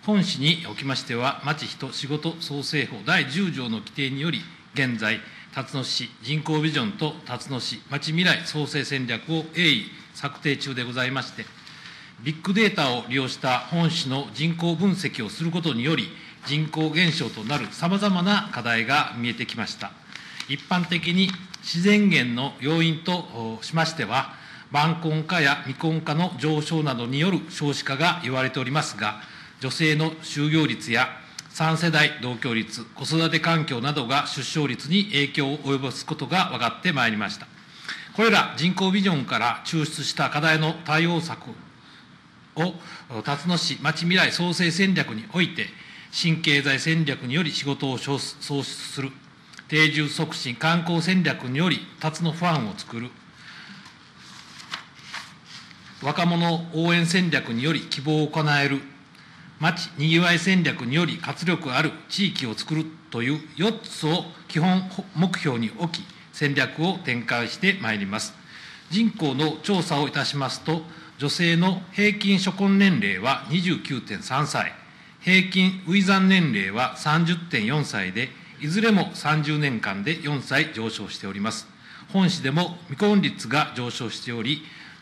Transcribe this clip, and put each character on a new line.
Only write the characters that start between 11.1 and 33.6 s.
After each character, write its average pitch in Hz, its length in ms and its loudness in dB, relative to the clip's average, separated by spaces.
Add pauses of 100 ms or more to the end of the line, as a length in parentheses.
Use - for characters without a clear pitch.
ま 131 120 -2
し - 100 -10
て、 110 120 -10 (760)
ビ 135 120 -4
ッ 156 80 -8
グ 185 140 -2
デ 208 160 6
ー - 40 -8
タ 135 200 2
を 117 140 -4
利 123 80 -2
用 131 120 0
し - 80 -8
た 127 220 2
本 165 320 2
市 - 180 -4
の 135 240 -2
人 156 220 0
口 170 200 0
分 185 180 2
析 139 300 -4
を 104 60 -4
す 165 160 -6
る 170 60 0
こ 170 100 -2
と 160 140 0
に 117 100 -2
よ 160 100 2
り、 120 140 -2 (380)
人 151 220 0
口 156 220 0
減 165 220 4
少 117 160 -2
と 107 160 -8
な 143 140 -2
る 107 140 -4
さ - 160 -2
ま 196 100 4
ざ 208 100 2
ま 180 140 4
な 196 300 2
課 123 100 -6
題 113 240 2
が 139 320 2
見 120 100 -2
え 117 60 -2
て 117 120 -4
き - 100 -8
ま 107 100 -4
し - 80 -8
た。 - 160 -10 (580)
一 139 200 -6
般 180 180 2
的 170 220 -2
に 185 220 4 (320)
自 170 200 -2
然 208 260 8
減 123 280 4
の 135 240 -2
要 160 220 2
因 160 160 2
と 120 640 -4
し - 120 -10
ま 160 100 4
し 151 100 -2
て 120 100 -4
は、 120 300 -2 (360)
晩 160 320 2
婚 156 220 0
化 175 160 0
や 143 240 4
未 131 100 -6
婚 160 260 0
化 156 140 -2
の 175 240 2
上 151 240 2
昇 156 220 0
な 139 100 0
ど 117 120 -4
に 135 120 -2
よ 180 140 2
る 160 80 2 (100)
少 147 240 -2
子 - 80 -6
化 135 140 -2
が 170 260 2
言 131 100 -2
わ 131 120 2
れ 127 60 0
て 135 100 -4
お 127 40 -4
り 123 60 -4
ま 147 120 0
す - 140 -8
が、 107 240 -4 (400)
女 131 100 -4
性 156 240 4
の 156 180 2 (100)
就 147 280 -2
業 156 160 4
率 120 260 -4
や 127 160 2 (420)
三 160 280 0
世 170 120 2
代 151 320 2
同 123 140 -4
居 117 180 -2
率、 110 300 -4 (100)
子 135 100 -10
育 160 260 2
て 160 100 2
環 165 240 2